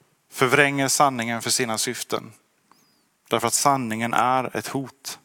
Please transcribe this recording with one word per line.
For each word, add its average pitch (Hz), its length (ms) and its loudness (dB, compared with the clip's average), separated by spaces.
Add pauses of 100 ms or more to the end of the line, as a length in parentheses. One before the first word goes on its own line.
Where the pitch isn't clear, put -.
(320)
förvränger 139 560 2
sanningen 120 540 0
för - 80 -6
sina 113 280 0
syften. 113 560 -6 (960)
Därför 117 200 2
att 113 60 -2
sanningen 117 600 0
är 123 440 2
ett 107 100 -6
hot. - 580 -10